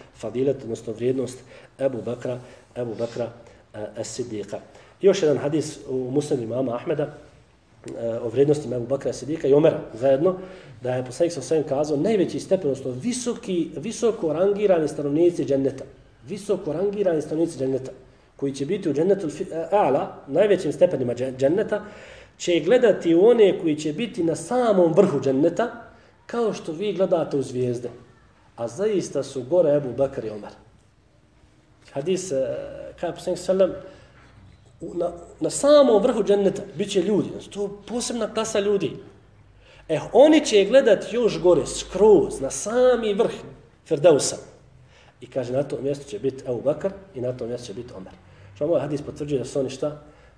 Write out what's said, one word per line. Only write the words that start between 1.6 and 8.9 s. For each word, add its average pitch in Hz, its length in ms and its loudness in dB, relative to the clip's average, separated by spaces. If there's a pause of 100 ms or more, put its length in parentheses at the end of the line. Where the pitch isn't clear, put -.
Ebu 135 240 -2
Bakra, 123 360 -6 (380)
Ebu 120 180 -6
Bakra, 117 340 -6 (460)
e, 107 120 -10 (120)
As-Siddiqa. 107 580 -8 (440)
Još 190 220 4
jedan 143 160 4
hadis 147 400 -2 (100)
u 131 220 -4
Musnadu 139 320 0
imama 120 320 -4
Ahmeda, 147 300 -4
e, - 1120 -10
o 120 100 -6
vrijednostima 139 480 0
Ebu 117 100 -4
Bakra 135 240 -4